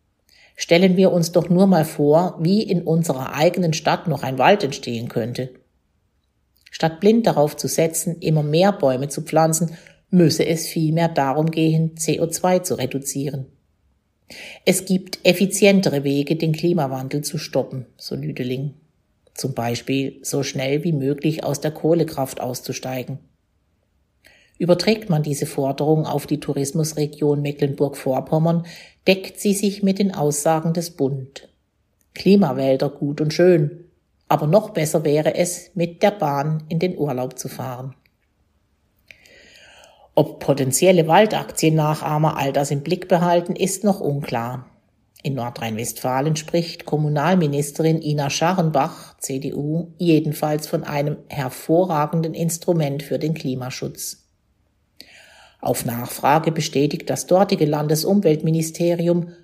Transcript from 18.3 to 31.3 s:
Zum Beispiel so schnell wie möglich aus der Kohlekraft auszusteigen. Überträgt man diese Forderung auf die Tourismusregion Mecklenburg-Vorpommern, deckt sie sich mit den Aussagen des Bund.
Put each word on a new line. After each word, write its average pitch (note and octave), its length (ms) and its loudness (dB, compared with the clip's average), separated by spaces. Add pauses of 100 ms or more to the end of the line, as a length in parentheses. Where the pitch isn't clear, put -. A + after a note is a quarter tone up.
Zum C3 200 -6
Beispiel C3 680 -4
so C#3+ 200 -2
schnell C3+ 400 -2
wie E3+ 100 0
möglich C#3+ 520 -2
aus C#3+ 160 -4
der D#3 100 -2
Kohlekraft D#3 680 0
auszusteigen. B2+ 800 -8 (1400)
Überträgt F3 520 2
man D3+ 120 2
diese D3 240 -4
Forderung D3 600 0
auf C#3+ 200 -4
die D3+ 140 -4
Tourismusregion D3 1000 -2
Mecklenburg-Vorpommern, C#3+ 1300 -2 (400)
deckt - 320 0
sie G3+ 160 0
sich G3 300 -2
mit F#3+ 160 2
den F#3+ 120 2
Aussagen D#3 600 0
des E3+ 180 -4
Bund. C3+ 580 -4 (680)